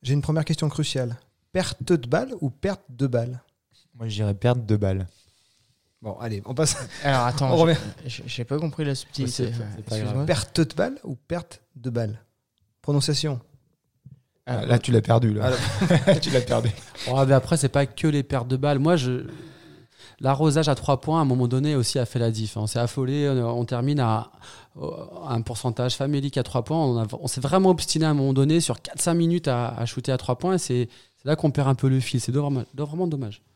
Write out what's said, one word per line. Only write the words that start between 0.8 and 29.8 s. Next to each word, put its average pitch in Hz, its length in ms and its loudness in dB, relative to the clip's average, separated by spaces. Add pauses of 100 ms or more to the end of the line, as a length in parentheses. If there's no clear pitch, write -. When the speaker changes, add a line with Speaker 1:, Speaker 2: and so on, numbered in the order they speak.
Speaker 1:
Perte - 320 -4
de 143 240 2
balle 226 320 0
ou 139 100 -2
perte 190 400 -4
de 131 180 -2
balle ? 123 340 -2 (560)
Speaker 2:
Moi, 113 100 -8
je 107 80 -6
dirais 104 180 0
perte 120 320 0
de 107 120 4
balle. 95 300 0 (960)
Speaker 1:
Bon, 104 180 -10
allez, 110 240 -6
on 127 80 -8
passe. 147 240 0 (260)
Speaker 3:
Alors, 131 220 2
attends, 131 260 0
Speaker 1:
On 170 60 4
Speaker 3:
je, 160 60 6
Speaker 1:
revient. 165 120 6 (300)
Speaker 3:
je, 123 220 -10
j'ai 123 160 -8
pas 139 160 -4
compris 156 260 -4
la 139 80 -2
subtilité. 131 520 -4
Speaker 4:
Ouais, 120 60 -4
c'est, 117 60 -6 (200)
c'est 107 80 -14
pas 110 100 -4
Speaker 3:
Excuse-moi. 110 180 -2
Speaker 4:
grave. 135 140 0
Speaker 1:
Perte - 340 0
de - 140 0
balle - 280 -2
ou 135 120 -8
perte - 460 -10 (140)
de 127 140 -8
balle ? 113 320 -4 (640)
Prononciation. 143 560 0 (1040)
Speaker 3:
Ah, 120 200 -2
Speaker 2:
Là, 117 120 4
tu 117 140 0
l'as 117 100 6
perdu, 113 320 4
là. 107 160 0 (400)
Speaker 1:
Ah, 175 180 4
là. 190 80 8
Speaker 2:
<laughs> 170 40 0
Tu - 100 -4
l'as 131 120 4
perdu. 117 280 0 (420)
Speaker 4:
Ouais, 135 140 4
mais 135 80 6
après, 139 240 4
c'est 135 120 2
pas 143 180 2
que - 200 -2
les 147 160 2
pertes 123 240 -4
de 131 100 0
balles. 139 220 2
Moi, 160 160 4
je... 127 300 -2 (960)
l'arrosage 143 500 4
à 135 60 4
trois 135 260 0
points, 160 180 2
à - 20 4
un 151 40 4
moment 127 220 2
donné, 135 280 0
aussi 131 240 0
a 120 60 0
fait - 140 -4
la 117 120 2
diff. 110 260 -4
On 107 100 -2
s'est 117 120 -2
affolé, 135 500 0
on, 120 300 0
on 117 60 0
termine 131 340 0
à, 113 320 0 (480)
à - 540 -10
un 117 80 0
pourcentage 123 540 -4
famélique 139 420 -2
à 127 60 0
trois 120 200 -4
points. 156 140 -2
On 135 240 2
a... 113 60 -2 (120)
on - 80 -6
s'est 127 140 -6
vraiment 185 280 4
obstiné 160 360 2
à 156 60 2
un - 20 4
moment 135 200 2
donné, 143 280 4
sur 127 200 -4
quatre, - 200 -10
cinq 170 140 2
minutes, 170 320 2
à, 120 220 0
à 113 160 -4